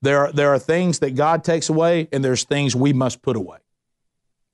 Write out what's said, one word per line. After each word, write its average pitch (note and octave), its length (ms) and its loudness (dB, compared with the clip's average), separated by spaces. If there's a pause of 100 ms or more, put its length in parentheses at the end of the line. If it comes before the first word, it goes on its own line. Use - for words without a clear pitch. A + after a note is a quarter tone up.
there C#3+ 260 2
are, C#3 60 -10
there C#3+ 200 2
are C3+ 60 2
things E3+ 400 -2
that C3+ 160 -2
God D#3 300 0
takes E3 240 -2
away, D#3+ 440 0
and C3+ 120 -2
there's B2+ 180 0
things C#3+ 320 -2
we C#3 180 2
must B2+ 300 -2
put B2 140 -2
away. F#2+ 220 -10 (960)